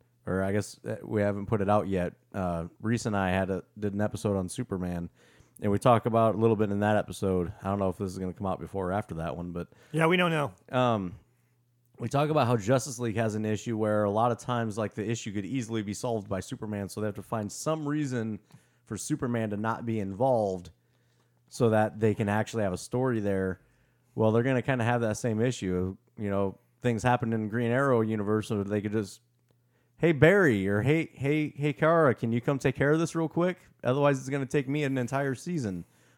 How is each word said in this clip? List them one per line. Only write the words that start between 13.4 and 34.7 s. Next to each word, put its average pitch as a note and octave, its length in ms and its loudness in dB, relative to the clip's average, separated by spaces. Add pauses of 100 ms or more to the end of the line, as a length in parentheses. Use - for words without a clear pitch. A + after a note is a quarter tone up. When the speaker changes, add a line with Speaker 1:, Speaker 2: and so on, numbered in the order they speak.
Speaker 1:
issue G#2+ 320 -2
where G#2+ 260 2
a G2+ 60 2
lot A#2 220 2
of A2 60 -4
times, A2+ 380 -4
like, G#2+ 180 -4
the G#2 140 -4
issue A2+ 240 -4
could G2 140 -4
easily A2+ 360 -4
be G2+ 120 -6
solved A2+ 340 -4
by F#2+ 120 -4
Superman, G#2 500 -8
so - 100 -10
they G#2+ 60 -2
have G2+ 80 -4
to G2+ 80 -10
find G#2+ 280 -4
some D#3 380 -4
reason B2 520 -4 (440)
for A2 140 -8
Superman A#2+ 520 -2
to G2+ 60 -4
not A2+ 300 -4
be A2+ 140 -2
involved G2 680 0 (800)
so A#2+ 220 2
that G#2+ 300 2
they G#2+ 140 4
can G#2 140 0
actually G#2+ 360 0
have F#2 100 0
a G2+ 40 -4
story B2 420 -2
there. F#2+ 400 -2 (560)
Well, A2 160 4
they're A#2 100 4
gonna C3 180 2
kinda B2 240 0
have A#2+ 180 2
that G#2+ 160 0
same A2 220 0
issue. F#2+ 560 0 (220)
You G#2 120 -4
know, G2 280 0 (240)
things A#2 220 0
happen A#2+ 280 2
in A2 160 -2
Green A#2 220 -2
Arrow B2+ 320 4
universe, G#2+ 460 0
so G#2 140 0
they G2+ 200 -2
could G#2 100 -4
just, G#2+ 280 -4 (800)
"Hey, E3+ 140 4
Barry," C#3+ 560 6
or, G#2 140 2
"Hey, D3+ 320 2
hey, D3+ 420 -2
hey, C#3+ 160 0
Kara, D#3 420 4
can A#2 160 -2
you A#2 120 0
come C#3+ 160 0
take C3+ 180 0
care C#3 160 2
of D#3+ 60 4
this E3 160 -2
real E3 160 0
quick? F3 260 0 (260)
Otherwise, C#3 360 2
it's C3 100 -10
gonna C#3 160 -4
take C3 240 -2
me D3 160 -2